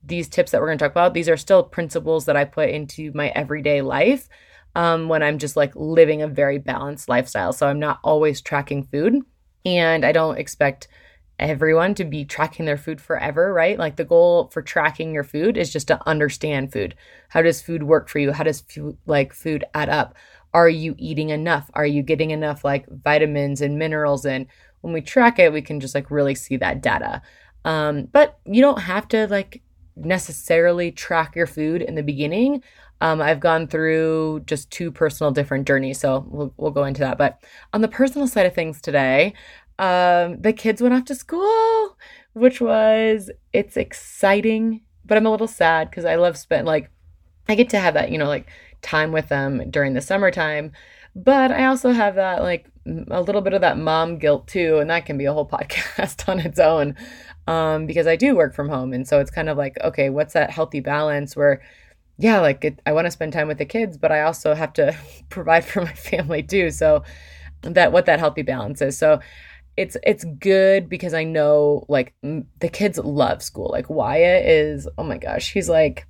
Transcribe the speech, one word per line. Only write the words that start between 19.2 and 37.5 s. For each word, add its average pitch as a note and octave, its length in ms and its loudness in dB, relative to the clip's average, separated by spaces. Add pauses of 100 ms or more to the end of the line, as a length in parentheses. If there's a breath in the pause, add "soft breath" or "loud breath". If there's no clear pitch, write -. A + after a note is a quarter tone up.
food D#3 320 -6 (100)
add D3+ 140 -4
up? C#3+ 260 -2 (360 soft breath)
Are E3+ 180 8
you D#3+ 280 -4
eating D#3 320 -6
enough? D3+ 460 -2
Are D3+ 100 0
you D3 160 0
getting D#3 300 0
enough, D3+ 320 -6
like, C#3 260 -2
vitamins D3 720 0
and D3 160 -2
minerals D3+ 480 -2
in? C3 220 -4 (340 soft breath)
When E3 120 -10
we D#3+ 80 -6
track A#3+ 360 2
it, E3 160 6
we D3+ 80 -4
can D3 180 -8
just, C3 140 -10
like, C#3 160 -6
really C#3+ 240 0
see C3+ 240 -6
that G2 240 -4
data. G2 400 -2 (440 soft breath)
Um, D3+ 400 -2
but D4 400 4
you G#3 160 4
don't C4+ 200 4
have F#3 280 -6
to, A3 180 0
like, G3 340 -6 (340)
necessarily E3+ 960 0
track E3 440 -2
your E3 100 0
food D#3+ 360 -4
in - 140 -8
the D3+ 80 -4
beginning. E3+ 600 -2 (380 soft breath)
Um, D#3+ 200 0
I've D3+ 180 2
gone E3 280 2
through D#3+ 800 -2
just - 260 -6
two E3+ 200 -8
personal D3+ 400 0
different C#3 360 -2
journeys, C3+ 320 0
so C3+ 280 -2
we'll, C#3+ 300 -8
we'll D3+ 140 -4
go C#3+ 140 -2
into C#3 160 -4
that. C3 160 -2
But C#3 220 0 (340 loud breath)